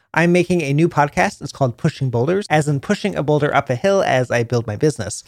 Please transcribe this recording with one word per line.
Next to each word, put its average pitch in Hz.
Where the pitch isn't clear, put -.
I'm 170
making 175
a 139
new 156
podcast. 180
It's -
called 127
Pushing 139
Boulders, 139
as 151
in 143
pushing 196
a 151
boulder 147
up 139
a 151
hill 196
as 127
I 120
build 117
my 104
business. 131